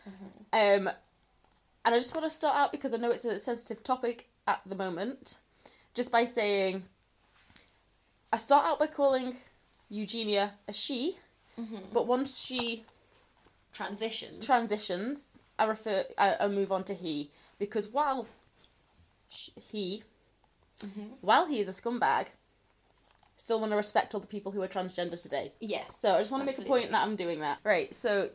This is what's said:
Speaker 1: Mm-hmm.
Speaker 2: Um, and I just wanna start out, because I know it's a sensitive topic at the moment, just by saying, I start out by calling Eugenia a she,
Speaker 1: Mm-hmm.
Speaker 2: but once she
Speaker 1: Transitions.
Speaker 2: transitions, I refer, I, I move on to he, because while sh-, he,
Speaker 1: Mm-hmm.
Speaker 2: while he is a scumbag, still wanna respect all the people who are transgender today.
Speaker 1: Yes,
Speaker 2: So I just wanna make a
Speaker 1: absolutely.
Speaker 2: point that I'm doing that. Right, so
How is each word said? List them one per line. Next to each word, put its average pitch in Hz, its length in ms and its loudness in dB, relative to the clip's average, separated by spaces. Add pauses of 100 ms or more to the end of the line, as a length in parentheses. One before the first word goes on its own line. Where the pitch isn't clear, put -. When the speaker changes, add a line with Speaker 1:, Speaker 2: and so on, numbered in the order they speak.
Speaker 1:
Mm-hmm. 202 760 2
Speaker 2:
Um, - 60 -2 (920)
and 233 100 4
I - 20 6
just 254 180 6
wanna 311 160 2
start 294 260 6
out, 285 160 2
because 277 200 -4
I 226 40 -4
know 233 140 0
it's - 120 2
a 208 160 0
sensitive 233 440 0
topic 247 440 -4 (200)
at 202 180 0
the 190 100 -10
moment, 190 600 -2 (580)
just 240 180 4
by 233 140 4
saying, 196 580 0 (1500)
I - 40 0
start - 280 6
out 311 140 0
by 302 80 2
calling 262 480 -2 (540)
Eugenia 208 640 -2 (140)
a 208 60 -10
she, 277 440 -2 (420)
Speaker 1:
Mm-hmm. 208 340 -12
Speaker 2:
but 233 140 0
once 254 320 4
she 233 440 -2 (880)
Speaker 1:
Transitions. 208 720 -4
Speaker 2:
transitions, 226 920 2 (200)
I 220 100 2
refer, 214 360 -2 (140)
I, 196 240 4
I 202 60 2
move 196 240 -2
on 190 140 -2
to 202 80 -4
he, 156 360 -6 (300)
because 202 300 -4
while 269 380 -2 (1000)
sh-, - 200 -12 (220)
he, 208 320 -6 (760)
Speaker 1:
Mm-hmm. 208 220 -6 (180)
Speaker 2:
while 269 300 4
he 254 100 -2
is 190 80 -2
a 185 60 -2
scumbag, 170 560 0 (1040)
still 226 240 -2
wanna 214 160 -2
respect - 380 4
all 202 80 -6
the 202 60 -16
people 196 260 -10
who 202 80 -4
are 185 80 -4
transgender 180 520 -6
today. - 380 -8
Speaker 1:
Yes, - 400 -6
Speaker 2:
So 196 160 4
I - 40 4
just - 120 2
wanna 269 140 -4
make 262 100 -4
a 262 60 -4
Speaker 1:
absolutely. 247 220 0
Speaker 2:
point - 100 -6
that 185 120 2
I'm 208 120 -4
doing 170 240 -4
that. 147 240 -4
Right, 175 280 0
so 208 420 2